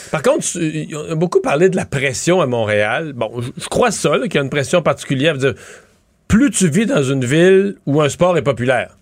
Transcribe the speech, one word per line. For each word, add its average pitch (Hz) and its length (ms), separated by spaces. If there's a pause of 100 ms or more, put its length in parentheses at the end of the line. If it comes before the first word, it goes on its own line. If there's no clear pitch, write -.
(120)
Par 156 100
contre, 285 240 (480)
on 156 160
a 165 60
beaucoup 175 240
parlé 180 280
de 175 60
la 190 100
pression 143 560
à 156 60
Montréal. 117 680
Bon, 117 260
je, 120 80 (120)
je - 60
crois 247 240
ça, 156 260
là, 202 120
qu'il 160 80
y - 20
a 143 40
une 135 80
pression 147 300
particulière. 147 540
Je 135 60
veux 131 140
dire, - 80 (680)
plus 226 240
tu 185 160
vis 190 180
dans 254 160
une 135 220
ville 185 600
où 143 160
un 147 80
sport 175 300
est 139 40
populaire. 120 600